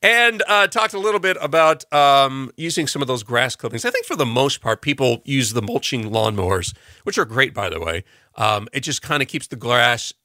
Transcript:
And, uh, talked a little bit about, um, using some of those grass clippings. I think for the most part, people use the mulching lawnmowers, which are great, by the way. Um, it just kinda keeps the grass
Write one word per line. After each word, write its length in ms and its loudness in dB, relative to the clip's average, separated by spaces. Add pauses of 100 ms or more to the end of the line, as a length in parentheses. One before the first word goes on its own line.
And, 460 4
uh, 200 4
talked 260 0
a 60 -6
little 200 0
bit 220 0
about, 500 4
um, 640 4
using 320 -4
some 140 -4
of 80 -6
those 120 -2
grass 360 -2
clippings. 260 -8
I 60 0
think 160 -4
for 100 -6
the 100 2
most 360 0
part, 200 -2
people 440 0
use 260 -2
the 100 -2
mulching 440 -4
lawnmowers, 680 -2 (300)
which 140 -4
are 80 2
great, 280 -2
by 140 -6
the 140 -6
way. 240 -6 (300)
Um, 360 0
it 80 -6
just 220 -6
kinda 240 -2
keeps 220 -10
the 100 -12
grass 560 2 (120)